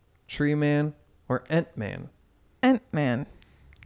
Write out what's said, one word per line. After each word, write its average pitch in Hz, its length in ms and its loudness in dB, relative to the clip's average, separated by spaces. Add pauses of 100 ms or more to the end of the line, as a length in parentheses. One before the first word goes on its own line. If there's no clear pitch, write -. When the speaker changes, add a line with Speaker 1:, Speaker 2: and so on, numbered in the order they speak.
(280)
Speaker 1:
tree 147 280 0
man, 147 380 0 (340)
or 127 220 -2
Ent - 280 -2
man. 92 320 -8 (540)
Speaker 2:
Ent 254 180 4 (100)
man. 131 360 0 (580)